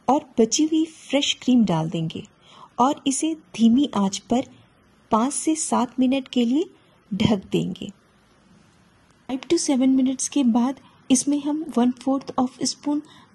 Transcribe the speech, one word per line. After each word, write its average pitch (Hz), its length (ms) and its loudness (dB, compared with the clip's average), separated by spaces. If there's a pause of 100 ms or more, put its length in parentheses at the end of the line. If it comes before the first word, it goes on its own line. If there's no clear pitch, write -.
और 254 160 2 (160)
बची 226 240 2
हुई 320 200 0
फ्रेश - 480 -4 (100)
cream 247 220 4
डाल 165 260 0
देंगे 165 360 -6 (520)
और 269 280 0
इसे 311 280 -2 (220)
धीमी 233 400 4
आंच 196 220 0
पर 254 280 -2 (640)
पाँच 240 220 2
से - 220 -2
सात 247 460 -4
मिनट 262 280 0
के 247 160 0
लिए 285 260 0 (400)
ढक 202 320 -2 (100)
देंगे। 180 380 -4 (1400)
Five 262 200 -8
to 339 100 2
seven 262 380 2
minutes 262 320 0
के 285 160 0
बाद 247 360 0 (300)
इसमें 285 320 2
हम 302 200 -4 (140)
one 247 220 2
fourth 269 420 -4
of 254 240 -4
spoon 294 380 -4 (320)